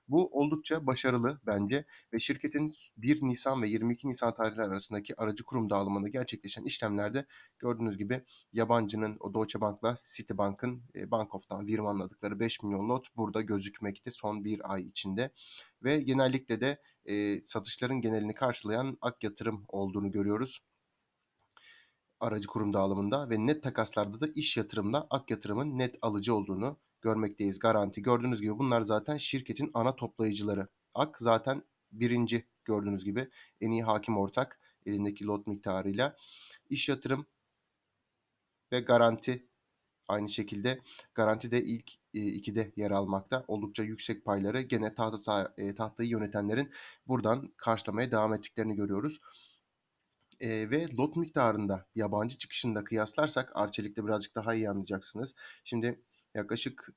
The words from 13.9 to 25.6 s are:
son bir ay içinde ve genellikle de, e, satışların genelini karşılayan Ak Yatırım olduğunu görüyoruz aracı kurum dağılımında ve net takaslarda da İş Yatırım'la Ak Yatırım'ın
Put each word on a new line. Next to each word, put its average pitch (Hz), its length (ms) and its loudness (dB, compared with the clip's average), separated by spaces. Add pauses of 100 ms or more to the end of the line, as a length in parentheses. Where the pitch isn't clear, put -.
son 104 320 -2
bir 104 300 -4
ay 98 100 -4
içinde 101 480 -4 (520)
ve 143 180 4
genellikle 131 600 2
de, 139 200 0 (240)
e, 101 360 0
satışların 123 600 0
genelini 110 320 0
karşılayan 123 680 -2
Ak - 220 -4
Yatırım 107 440 -4
olduğunu 98 440 -2
görüyoruz 104 540 0 (1500)
aracı 107 280 -2
kurum 104 260 0
dağılımında 101 560 2
ve 110 160 2
net 151 180 2
takaslarda 107 560 0
da 151 160 -2
İş 104 220 0
Yatırım'la 110 520 0
Ak 135 220 -2
Yatırım'ın 120 460 -2